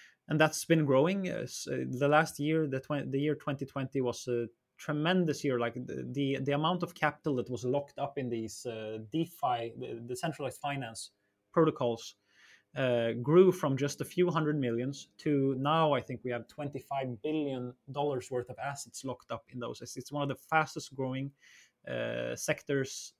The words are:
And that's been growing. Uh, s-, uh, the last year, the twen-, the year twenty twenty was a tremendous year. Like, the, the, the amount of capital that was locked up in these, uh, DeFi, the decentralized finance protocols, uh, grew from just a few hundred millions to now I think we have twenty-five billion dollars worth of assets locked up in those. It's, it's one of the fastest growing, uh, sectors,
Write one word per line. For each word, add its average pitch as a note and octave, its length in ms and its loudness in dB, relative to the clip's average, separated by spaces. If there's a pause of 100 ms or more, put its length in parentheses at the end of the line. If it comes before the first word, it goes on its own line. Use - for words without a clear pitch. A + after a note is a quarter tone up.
(280)
And D3+ 120 2
that's D#3 260 4
been D#3+ 200 6
growing. E3+ 440 4
Uh, A2 140 -4
s-, - 280 -10
uh, C3 180 -2
the C3+ 180 2
last D#3 320 6
year, D#3 280 2
the C3 120 -2
twen-, C#3 320 -4
the C3+ 80 0
year D3 160 0
twenty C#3 300 -4
twenty C3+ 360 -4
was A#2+ 260 -2
a A#2+ 200 0 (300)
tremendous D#3+ 640 2
year. C3 160 2
Like, A#2 140 0
the, B2+ 380 -8
the, C3+ 300 0
the C3+ 120 0
amount E3 300 2
of E3 100 -6
capital D3 420 0
that B2 140 -2
was B2+ 160 -6
locked C#3+ 320 -2
up C#3 200 -6
in B2+ 120 -4
these, A2+ 360 -6
uh, A2 340 -8 (120)
DeFi, B2 680 -2
the A#2+ 280 -8
decentralized C3 540 -6
finance C3+ 520 -6 (420)
protocols, C3+ 640 2 (600)
uh, A#2+ 460 2
grew F3 300 8
from C#3 260 0
just C#3+ 240 -2
a C3 40 -2
few F3 240 2
hundred D3+ 300 0
millions B2+ 480 -2 (100)
to C#3 400 2
now D3+ 360 4
I B2 80 2
think A#2+ 220 -8
we B2+ 80 -4
have A#2+ 160 -4
twenty-five C3+ 760 -6
billion C#3 520 -2 (180)
dollars C#3+ 380 -2
worth B2 200 -4
of - 100 -12
assets C3+ 460 -8
locked - 260 -8
up A2+ 220 -8
in B2 60 -10
those. A#2+ 220 -8
It's, A#2+ 140 -14
it's C3+ 160 -12
one C#3+ 120 -2
of C#3 60 0
the C3 60 -4
fastest D#3 600 0
growing, C3+ 360 -4 (560)
uh, A#2 480 -4
sectors, - 840 -4